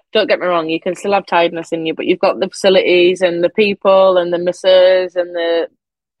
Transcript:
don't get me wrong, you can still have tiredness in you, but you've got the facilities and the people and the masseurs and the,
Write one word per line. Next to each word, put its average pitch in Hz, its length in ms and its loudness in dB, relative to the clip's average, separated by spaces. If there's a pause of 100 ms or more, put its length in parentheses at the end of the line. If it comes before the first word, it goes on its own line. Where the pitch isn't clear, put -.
(140)
don't 214 120 0
get - 140 0
me 170 60 -6
wrong, 165 240 -2
you 160 100 -4
can 180 140 -6
still 202 180 -6
have 196 140 -2
tiredness 170 440 -2
in 165 140 -6
you, 160 80 -4
but - 140 -10
you've 175 120 0
got - 220 -2
the 190 80 -4
facilities 180 720 2
and 175 240 0
the 170 60 0
people 190 680 2
and 175 160 0
the 170 60 -2
masseurs 185 800 2
and 175 200 -6
the, 170 320 -2 (520)